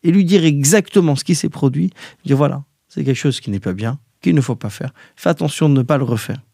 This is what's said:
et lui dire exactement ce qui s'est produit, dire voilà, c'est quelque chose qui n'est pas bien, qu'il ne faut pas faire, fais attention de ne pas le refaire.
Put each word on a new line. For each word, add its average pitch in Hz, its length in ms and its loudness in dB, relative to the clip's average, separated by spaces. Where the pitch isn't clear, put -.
et 170 80 2
lui 185 160 4
dire 175 180 4
exactement 151 720 2
ce - 80 -8
qui 180 100 0
s'est - 140 -2
produit, 143 440 0
dire 139 100 2
voilà, 143 280 -2
c'est - 160 -8
quelque 135 120 0
chose - 240 -2
qui - 100 -10
n'est 98 80 -4
pas 95 140 -6
bien, 113 260 -6
qu'il 175 140 0
ne 143 60 4
faut 123 160 -4
pas - 140 -10
faire, - 220 -12
fais - 120 -2
attention 156 400 0
de 139 60 4
ne 131 80 2
pas 135 160 0
le 131 60 -2
refaire. 117 360 -4